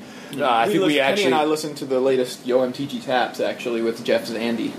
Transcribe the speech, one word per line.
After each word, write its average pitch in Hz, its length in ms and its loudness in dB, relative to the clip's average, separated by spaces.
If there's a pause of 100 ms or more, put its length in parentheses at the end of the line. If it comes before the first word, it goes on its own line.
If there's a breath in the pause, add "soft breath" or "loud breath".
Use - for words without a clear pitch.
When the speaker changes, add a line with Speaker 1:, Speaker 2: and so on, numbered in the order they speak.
(380 loud breath)
Speaker 1:
uh, 147 80 0
I 117 200 4
Speaker 2:
We - 80 2
Speaker 1:
think 165 120 2
we - 20 4
Speaker 2:
listened, - 20 4
Kenny 147 100 4
Speaker 1:
actually 139 260 2
Speaker 2:
and 160 100 4
I 151 100 4
listened 156 320 -2
to 147 80 -8
the 131 140 0
latest 127 460 0
Yo 123 180 4
M 127 100 0
T 139 140 -6
G 123 120 -6
Taps, 120 400 0
actually, 113 440 -2
with 113 200 -2
Jeff 117 240 0
Zandy. 113 520 -4